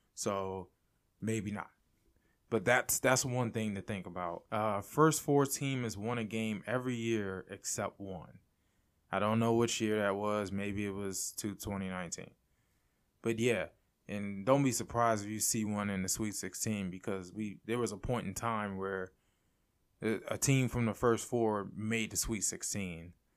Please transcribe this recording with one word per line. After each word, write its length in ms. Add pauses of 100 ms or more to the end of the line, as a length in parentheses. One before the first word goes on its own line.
(160)
so 540 (520)
maybe 300
not. 180 (800)
But 140
that's, 360
that's 260
one 260
thing 240
to 60
think 240
about. 460
Uh, 300
first 400
four 240
team 380
has 140
won 200
a 60
game 440
every 280
year 540
except 500
one. 400 (720)
I 80
don't 200
know 140
which 280
year 180
that 160
was. 360
Maybe 340
it 80
was 440
to 180
twenty 320
nineteen. 440 (920)
But 180
yeah, 280 (400)
and 380
don't 180
be 80
surprised 540
if 60
you 80
see 260
one 240
in 140
the 60
Sweet 260
sixteen 540
because 440
we, 320
there 140
was 120
a 60
point 300
in 60
time 440
where 340 (880)
a, 180 (100)
a 80
team 300
from 180
the 80
first 340
four 480
made 360
the 60
Sweet 260
sixteen, 680 (240)